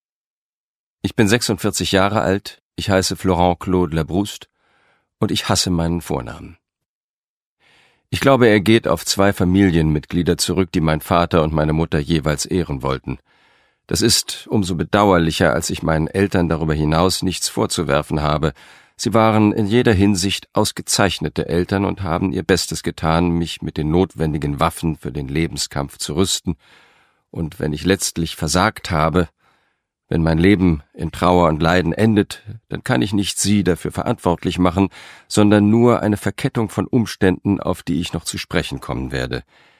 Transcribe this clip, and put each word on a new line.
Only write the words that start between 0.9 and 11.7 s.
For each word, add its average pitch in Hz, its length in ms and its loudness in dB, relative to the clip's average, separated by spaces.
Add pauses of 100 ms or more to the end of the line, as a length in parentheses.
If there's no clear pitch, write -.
Ich 90 140 -4
bin 110 120 4
sechsundvierzig 101 640 0
Jahre 98 300 2
alt, 95 400 -4 (160)
ich 82 120 -6
heiße 95 280 0
Florent 90 420 2
Claude 90 340 0
Labrouste 82 540 -4 (680)
und 104 140 -2
ich - 180 -4
hasse 98 200 0
meinen 85 300 -2
Vornamen. 67 580 -10 (1500)
Ich - 120 -4
glaube, 131 260 6
er 107 140 6
geht 110 260 4
auf - 180 0
zwei 98 280 2
Familienmitglieder 85 1040 2
zurück, 90 340 -2
die 90 80 0
mein 78 220 2
Vater 85 420 2
und 78 80 0
meine 78 220 0